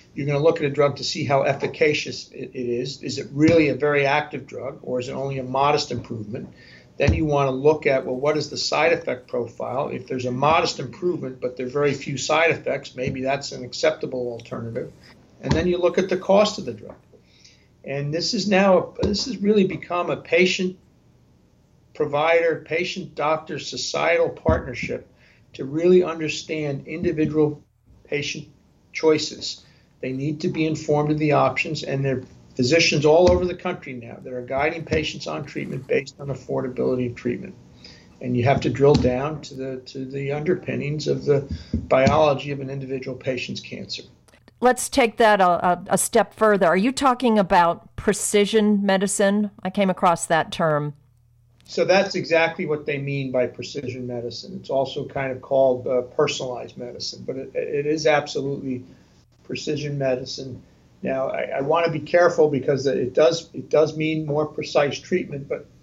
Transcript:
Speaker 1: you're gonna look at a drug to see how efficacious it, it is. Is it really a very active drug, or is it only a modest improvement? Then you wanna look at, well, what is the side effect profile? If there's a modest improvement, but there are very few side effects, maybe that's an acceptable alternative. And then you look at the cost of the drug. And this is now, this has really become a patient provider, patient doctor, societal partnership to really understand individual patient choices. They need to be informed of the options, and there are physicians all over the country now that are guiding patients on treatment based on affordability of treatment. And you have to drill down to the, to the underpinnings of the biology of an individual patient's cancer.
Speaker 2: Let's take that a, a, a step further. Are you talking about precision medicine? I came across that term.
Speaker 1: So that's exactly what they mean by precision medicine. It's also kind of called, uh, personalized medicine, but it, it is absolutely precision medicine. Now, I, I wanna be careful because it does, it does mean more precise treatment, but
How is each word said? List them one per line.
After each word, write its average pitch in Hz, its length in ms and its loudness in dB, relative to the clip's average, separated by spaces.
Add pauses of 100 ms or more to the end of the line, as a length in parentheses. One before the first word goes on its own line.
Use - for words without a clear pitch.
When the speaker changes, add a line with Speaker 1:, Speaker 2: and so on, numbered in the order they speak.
(140)
Speaker 1:
you're 143 140 -6
gonna 143 160 0
look 160 140 4
at 156 80 -2
a 139 40 0
drug 139 280 0
to 131 80 -10
see 156 180 -6
how 139 200 2
efficacious 147 880 -2
it, - 220 -14
it 127 160 -6
is. 123 320 -4
Is 127 160 -8
it - 140 -8
really 156 380 4
a 127 60 0
very 143 300 2
active 143 400 -2
drug, 123 360 -12
or 127 180 -4
is 120 80 -6
it 135 60 -10
only 135 260 -6
a 127 40 -6
modest 143 480 0
improvement? 113 580 -10 (480)
Then 139 160 4
you 165 100 0
wanna 139 280 2
look 147 340 2
at, 135 200 2
well, 127 120 -4
what 147 180 0
is 147 140 -4
the 123 80 -10
side 151 340 2
effect 165 380 -4
profile? 117 580 -6
If 123 200 -8
there's 127 180 -6
a 123 60 -2
modest 156 480 2
improvement, 135 600 -6
but 123 160 -4
there 131 100 -8
are 123 40 -6
very 143 240 2
few 139 240 -6
side 156 340 2
effects, - 420 -6
maybe 131 280 -6
that's 135 320 -4
an 131 100 -10
acceptable 127 720 -4
alternative. 117 580 -10 (480)
And 135 140 -4
then 165 120 2
you 180 120 2
look 180 200 2
at 185 120 2
the 185 80 0
cost 202 420 4
of 160 60 -8
the 117 80 -8
drug. 104 240 -16 (880)
And 143 280 -4
this 175 200 -2
is 196 160 -2
now, 190 520 4
this 202 260 0
has 208 100 -6
really 202 280 4
become 175 440 -2
a 135 80 -2
patient 185 600 2 (1160)
provider, 156 720 2
patient 170 480 -6
doctor, 151 460 -2
societal 151 720 0
partnership - 800 -4 (460)
to 147 100 -10
really 170 400 4
understand 156 840 -6
individual 156 720 0 (420)
patient 147 440 -6 (440)
choices. - 720 0 (380)
They 131 100 -4
need 143 300 -4
to 185 60 -2
be 156 180 0
informed 151 460 0
of 151 80 0
the 151 140 2
options, 135 500 0
and 139 200 -2
there 135 140 0
are - 60 -8 (320)
physicians 151 500 2
all 175 260 8
over 180 140 2
the 175 80 -2
country 175 400 -8
now 117 300 -14
that 131 100 -12
are 123 80 -6
guiding 143 440 -2
patients 151 420 -4
on 156 180 -6
treatment 143 400 -8
based 135 340 -2
on 143 100 -10
affordability 127 800 -4
of - 40 -12
treatment. - 380 -6 (680)
And 123 140 -2
you 120 80 2
have 135 180 4
to 151 100 0
drill 139 240 6
down 139 460 0
to - 120 -16
the, 131 320 -8
to 131 180 -10
the 139 280 -6
underpinnings 147 760 -2
of 135 180 -2
the 139 220 2 (280)
biology 139 760 2
of 139 100 -6
an 135 120 -10
individual 131 440 -8
patient's - 460 -6
cancer. - 400 -12 (600)
Speaker 2:
Let's 247 280 2
take 233 280 2
that 214 240 6
a, 180 260 4
a, 175 220 0
a 185 100 2
step - 340 0
further. 208 320 4
Are 165 100 4
you 214 160 2
talking 254 460 2
about 175 600 2
precision 208 880 2
medicine? 202 680 2 (100)
I 185 80 -4
came 190 220 2
across 175 340 2
that 160 260 0
term. 147 440 0 (720)
Speaker 1:
So 175 200 0
that's 190 300 4
exactly 160 500 0
what 147 200 -4
they 147 120 -4
mean 139 340 -4
by 123 160 2
precision 123 580 -10
medicine. 120 540 -10
It's - 100 -14
also 135 360 -2
kind 135 260 -6
of - 100 -10
called, 135 460 2
uh, 127 140 0
personalized 123 760 -4
medicine, 123 480 -12
but 131 120 -8
it, - 180 -10
it 143 300 -2
is 151 200 0
absolutely 139 800 0 (600)
precision 143 520 -4
medicine. 131 640 -4 (420)
Now, 131 240 -2
I, - 300 -4
I 139 40 -2
wanna 160 300 0
be 151 80 -4
careful 175 500 4
because 135 380 0
it 127 260 0
does, 165 400 4
it - 160 -12
does 156 260 4
mean 156 300 -2
more 151 220 0
precise 147 500 -2
treatment, 143 500 -4
but - 200 -8 (160)